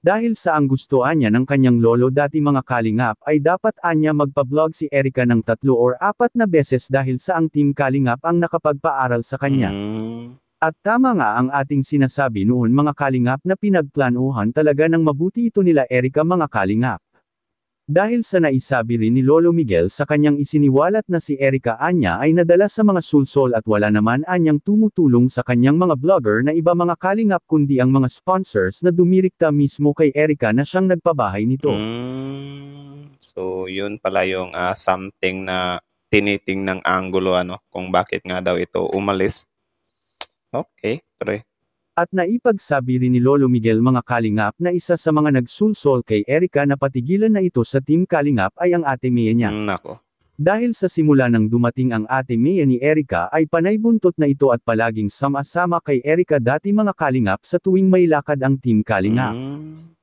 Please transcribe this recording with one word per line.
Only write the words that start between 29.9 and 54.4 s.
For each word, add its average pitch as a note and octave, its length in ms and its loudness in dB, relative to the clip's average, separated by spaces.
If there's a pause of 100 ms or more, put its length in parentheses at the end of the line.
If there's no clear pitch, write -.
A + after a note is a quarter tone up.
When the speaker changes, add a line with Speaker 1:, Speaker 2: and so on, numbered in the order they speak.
Speaker 1:
kay D#3 240 2
Erika D3 320 0
na B2+ 160 0
siyang F#3 240 -2
nagpabahay A#2+ 560 -2
nito. C3 240 -2
Speaker 2:
Hmm. C#3 1500 -10
So, F#2 480 -10
yun G2 320 -8
pala F#2+ 240 -2
yung, F#2 320 -4
ah, F2+ 160 -2
something F#2+ 720 -4
na F#2 320 -4 (320)
tinitingnang G2 720 -2
anggulo, F#2 560 -2
ano, F2+ 320 -6
kung F#2 240 -8
bakit F2+ 320 -2
nga F#2 160 -6
daw F2+ 160 -2
ito F2+ 240 -6 (160)
umalis. G2+ 480 -2 (1040)
Okay, B2 560 -8 (160)
tuloy. G#2 240 -6 (500)
Speaker 1:
At E3+ 160 -2
naipagsabi F3 880 -2
rin B2+ 160 2
ni B2 80 2
Lolo C3+ 240 4
Miguel, A2+ 320 2
mga B2+ 240 2
Kalingap, A2 560 -2
na E3+ 160 -2
isa E3+ 240 -2
sa D#3 160 0
mga D3+ 240 2
nagsulsol C#3 640 0
kay G#2 240 -2
Erika D3 400 0
na C#3 80 2
patigilan C#3 560 0
na G3+ 80 2
ito F3 240 0
sa C3+ 160 -2
Team D#3 240 0
Kalingap C#3+ 560 0
ay F3 160 2
ang E3+ 80 -2
ate C3 240 -4
Mia A#2 240 2
niya. A#2 160 0
Speaker 2:
Hmm, G#2+ 160 -4
nako. - 400 -8 (320)
Speaker 1:
Dahil A3 400 0
sa F#3 160 -4
simula C#3 400 2
nang A2 160 2
dumating A#2+ 480 0
ang G#2+ 160 -2
ate B2+ 240 -2
Mia D3 320 2
ni B2+ 160 0
Erika C#3+ 480 0
ay D#3+ 160 0
panay F#3 320 0
buntot A3 400 2
na D3+ 80 2
ito C#3 240 2